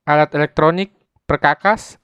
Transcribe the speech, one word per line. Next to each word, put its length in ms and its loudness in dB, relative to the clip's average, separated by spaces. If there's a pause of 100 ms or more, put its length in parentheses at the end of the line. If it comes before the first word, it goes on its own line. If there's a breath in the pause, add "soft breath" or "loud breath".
alat 320 0
elektronik, 640 -2 (320)
perkakas, 760 -2